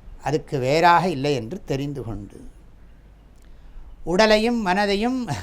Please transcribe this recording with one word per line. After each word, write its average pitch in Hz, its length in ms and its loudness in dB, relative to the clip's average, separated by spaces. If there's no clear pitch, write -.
அதுக்கு 147 360 -2
வேறாக 165 500 4
இல்லை 147 260 -2
என்று 120 300 -6
தெரிந்து 143 380 -6
கொண்டு. 104 460 -12
உடலையும் 214 640 4
மனதையும் 208 640 0